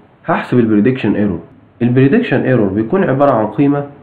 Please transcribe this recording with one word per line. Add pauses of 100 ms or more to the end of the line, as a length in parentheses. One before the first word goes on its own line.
(260)
هحسب
البريدكشن
ايرور. (440)
البريدكشن
ايرور
بيكون
عبارة
عن
قيمة (180)